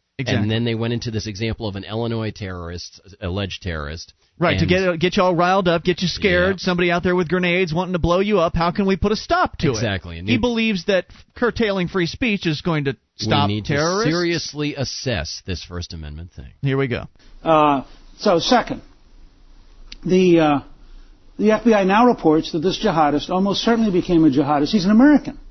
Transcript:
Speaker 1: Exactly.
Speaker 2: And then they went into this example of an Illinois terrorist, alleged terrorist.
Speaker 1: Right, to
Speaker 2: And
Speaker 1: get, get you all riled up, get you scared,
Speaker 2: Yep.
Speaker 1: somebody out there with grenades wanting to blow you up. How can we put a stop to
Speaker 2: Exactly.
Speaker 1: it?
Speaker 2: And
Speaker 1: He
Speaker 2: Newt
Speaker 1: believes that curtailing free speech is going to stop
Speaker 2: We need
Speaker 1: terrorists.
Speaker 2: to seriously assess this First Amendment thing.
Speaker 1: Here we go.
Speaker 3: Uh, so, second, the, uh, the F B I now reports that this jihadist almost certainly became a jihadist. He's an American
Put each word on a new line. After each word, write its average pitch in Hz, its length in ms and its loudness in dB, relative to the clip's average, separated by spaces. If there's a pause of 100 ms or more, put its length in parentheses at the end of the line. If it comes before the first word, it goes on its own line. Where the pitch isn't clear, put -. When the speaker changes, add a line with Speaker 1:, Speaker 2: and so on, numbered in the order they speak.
(180)
Speaker 1:
Exactly. 107 240 -2
Speaker 2:
And 104 80 -2
then 113 140 -2
they 117 100 -2
went 113 200 -4
into 117 160 -6
this 107 160 -6
example 110 420 -6
of 98 80 -8
an 95 80 -10
Illinois 110 480 -6
terrorist, 87 680 -12 (200)
alleged 95 420 -6
terrorist. 78 520 -8 (240)
Speaker 1:
Right, 165 200 0
to 170 60 0
Speaker 2:
And 147 40 0
Speaker 1:
get, 180 300 2
get 175 180 0
you 208 60 4
all 185 120 2
riled 180 340 2
up, 165 160 0
get 180 180 -2
you 180 60 -2
scared, 180 460 0
Speaker 2:
Yep. 180 60 -10
Speaker 1:
somebody 175 300 0
out 175 120 0
there 180 120 0
with 180 140 0
grenades 180 440 0
wanting 180 200 -2
to 180 60 -2
blow 170 220 2
you 202 200 2
up. 170 160 0
How 170 140 0
can 196 160 -2
we 196 100 2
put 202 160 0
a 214 40 0
stop - 420 -2
to 156 120 0
Speaker 2:
Exactly. 101 460 -4
Speaker 1:
it? 82 40 -12
Speaker 2:
And 90 80 -6
Speaker 1:
He 165 60 2
Speaker 2:
Newt 240 80 0
Speaker 1:
believes 226 440 -2
that 190 200 0 (280)
curtailing 202 540 -2
free 180 180 -2
speech 202 400 -4
is 156 160 -2
going 156 240 -2
to 135 100 -2 (200)
stop 143 320 0
Speaker 2:
We 104 80 -2
need 104 100 -6
Speaker 1:
terrorists. 165 380 0
Speaker 2:
to 151 60 0
seriously 160 640 -2
assess 120 720 -6
this 90 160 -6
First 87 300 -12
Amendment 78 400 -14
thing. 67 200 -20 (100)
Speaker 1:
Here 135 140 0
we 135 120 0
go. 113 200 -6 (360)
Speaker 3:
Uh, 151 380 4 (360)
so, 185 200 2
second, - 420 0 (1200)
the, 180 360 4
uh, 147 180 2 (800)
the 208 140 2
F 214 120 0
B 233 100 6
I 202 100 4
now 202 220 4
reports 160 460 2
that 170 80 -2
this 170 220 -2
jihadist 151 480 2
almost 190 320 0
certainly 226 280 2
became 175 340 4
a 151 60 6
jihadist. 147 400 2
He's 196 140 2
an 196 60 2
American 269 480 6 (120)